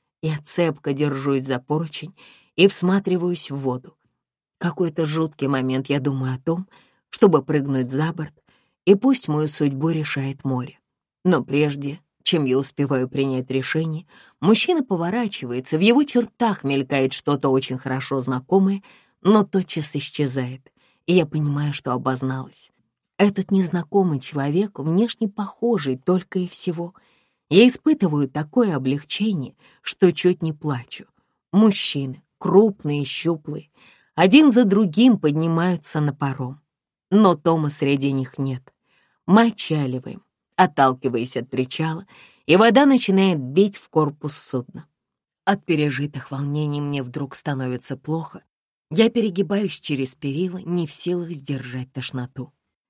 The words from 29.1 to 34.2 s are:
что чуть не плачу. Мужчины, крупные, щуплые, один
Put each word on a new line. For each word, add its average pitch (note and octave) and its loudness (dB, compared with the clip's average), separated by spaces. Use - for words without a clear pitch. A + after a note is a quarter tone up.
что - 2
чуть F3+ 0
не D#3+ -4
плачу. D3 -8
Мужчины, F3 0
крупные, E3+ 2
щуплые, D3+ -6
один A#3+ 8